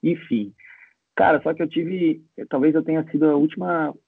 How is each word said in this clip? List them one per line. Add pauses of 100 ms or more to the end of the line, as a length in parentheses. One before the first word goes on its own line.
Enfim. (640)
Cara,
só
que
eu
tive... (260)
Talvez
eu
tenha
sido
a
última (140)